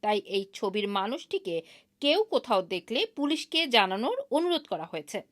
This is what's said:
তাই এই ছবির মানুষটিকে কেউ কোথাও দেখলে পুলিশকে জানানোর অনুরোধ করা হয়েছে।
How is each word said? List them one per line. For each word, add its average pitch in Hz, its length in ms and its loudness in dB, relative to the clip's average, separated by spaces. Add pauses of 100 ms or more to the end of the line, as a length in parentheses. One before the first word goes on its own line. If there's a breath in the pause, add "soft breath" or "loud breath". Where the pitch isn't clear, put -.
তাই 208 140 2 (180)
এই 196 80 0 (140)
ছবির 202 300 -2 (120)
মানুষটিকে 233 560 -4 (480 loud breath)
কেউ 302 160 4 (140)
কোথাও 226 280 2 (120)
দেখলে 214 260 -4 (180)
পুলিশকে 320 500 0
জানানোর 226 500 2 (200)
অনুরোধ 349 340 2
করা 160 200 -4
হয়েছে। 165 280 -8 (120)